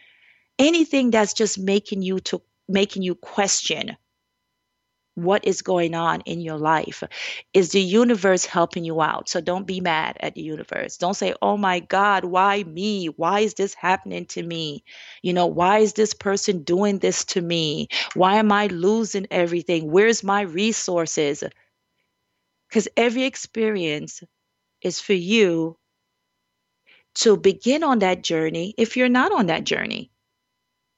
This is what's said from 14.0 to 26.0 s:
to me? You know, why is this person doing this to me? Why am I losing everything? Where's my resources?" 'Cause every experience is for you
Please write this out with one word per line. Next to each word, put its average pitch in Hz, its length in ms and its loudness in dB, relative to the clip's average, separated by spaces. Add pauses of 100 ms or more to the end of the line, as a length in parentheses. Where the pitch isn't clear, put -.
to - 140 -10
me? 165 440 -8 (360)
You 180 120 -2
know, 175 140 4
why 180 320 4
is 214 140 4
this 214 200 0
person 196 500 -2
doing 196 360 2
this 185 260 0
to - 160 -4
me? 160 480 -2 (240)
Why 185 240 4
am 214 160 4
I 208 140 2
losing 202 640 0
everything? 170 600 0
Where's 214 320 4
my 196 180 0
resources?" 170 1000 -2 (1300)
'Cause 226 240 0
every 240 300 0
experience 185 1000 -6 (580)
is 180 200 -6
for - 120 0
you 175 640 2 (1400)